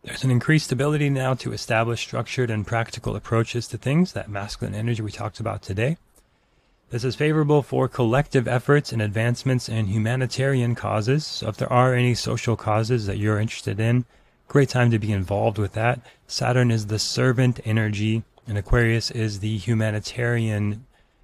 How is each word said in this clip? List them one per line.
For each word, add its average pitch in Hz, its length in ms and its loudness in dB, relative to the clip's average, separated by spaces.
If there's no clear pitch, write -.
There's - 220 -8
an 131 80 4
increased 151 400 2
ability 143 380 0
now 131 240 0
to 120 180 -6
establish 113 480 0
structured 120 500 -4
and 107 160 -2
practical 113 480 -4
approaches 113 540 -2
to 110 100 -10
things, 160 340 0
that 98 160 -8
masculine 101 460 -8
energy 110 280 -2
we 107 100 -6
talked 107 260 -8
about 104 240 -6
today. 117 360 -2
This 123 140 -6
is 123 100 -2
favorable 151 480 2
for 131 240 0
collective 123 640 2
efforts 143 440 2
and 113 80 -2
advancements 117 680 0
in 110 180 0
humanitarian 120 880 0
causes. 110 500 0
So - 240 -6
if 104 100 -6
there - 140 -2
are 127 220 6
any 123 200 4
social 117 420 -2
causes 110 500 0
that 101 120 -2
you're 104 200 2
interested 107 400 -4
in, 120 260 2
great 143 200 4
time 120 220 4
to 110 80 4
be 104 140 -2
involved 101 440 0
with 101 160 -2
that. 120 280 0
Saturn 123 440 2
is 110 160 0
the 104 120 -4
servant 127 640 2
energy, 110 580 0
and 101 120 -4
Aquarius 113 540 2
is 107 260 -4
the 107 180 -2
humanitarian, 110 1300 -2